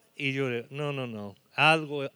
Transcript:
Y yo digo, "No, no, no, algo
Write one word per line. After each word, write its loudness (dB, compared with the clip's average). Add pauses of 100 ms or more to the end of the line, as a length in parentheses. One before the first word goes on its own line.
(140)
Y -2
yo 0
digo, -4
"No, -4
no, -6
no, -8 (200)
algo 2